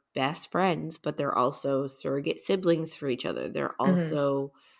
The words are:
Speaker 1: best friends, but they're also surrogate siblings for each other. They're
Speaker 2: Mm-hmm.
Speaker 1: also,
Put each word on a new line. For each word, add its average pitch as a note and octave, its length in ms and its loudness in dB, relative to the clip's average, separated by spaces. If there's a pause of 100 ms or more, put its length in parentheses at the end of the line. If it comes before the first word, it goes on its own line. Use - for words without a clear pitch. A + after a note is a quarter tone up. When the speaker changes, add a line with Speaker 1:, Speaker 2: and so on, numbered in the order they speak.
(140)
Speaker 1:
best C#3 380 -2
friends, E3 460 0
but D3+ 200 -4
they're C#3+ 200 0
also C#3 500 2
surrogate C#3+ 520 -2
siblings E3+ 560 2
for C#3+ 140 -4
each - 160 -2
other. C2+ 240 -4
They're - 360 -4
Speaker 2:
Mm-hmm. E3+ 300 2
Speaker 1:
also, C#3 380 0 (260)